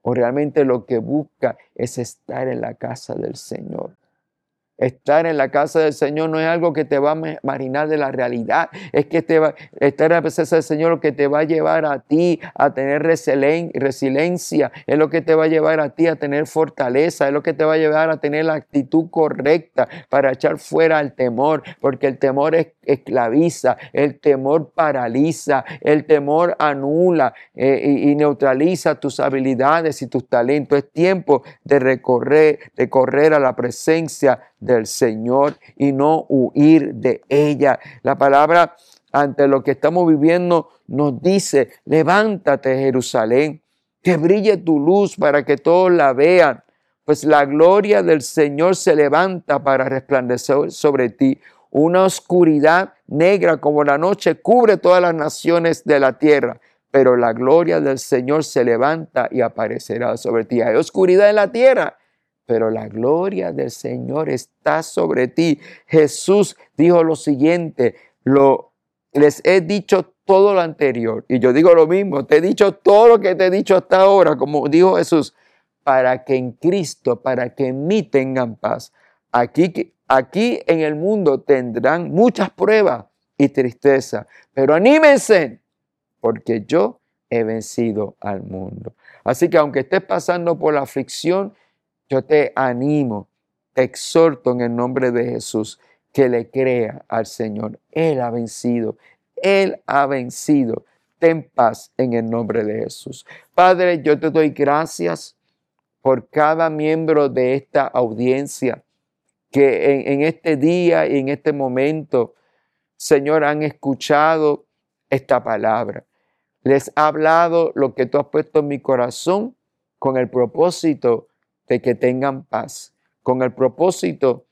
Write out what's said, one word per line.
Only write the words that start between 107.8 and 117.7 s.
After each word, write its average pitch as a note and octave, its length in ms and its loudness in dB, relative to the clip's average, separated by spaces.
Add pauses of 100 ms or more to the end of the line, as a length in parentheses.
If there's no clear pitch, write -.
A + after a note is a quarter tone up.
audiencia B2 920 -4 (720)
que C3 400 2
en, C#3 220 -2
en C#3 80 -2
este D#3 340 -2
día E3 520 0
y C#3 120 -2
en C3 80 -4
este C#3+ 240 -4
momento, C#3 840 -4 (600)
Señor, D3+ 480 0
han D3+ 200 -2
escuchado D3+ 1000 -2 (460)
esta B2+ 340 -2
palabra. A2 640 -6 (580)
Les C3+ 320 0
ha D3+ 120 2
hablado E3 680 0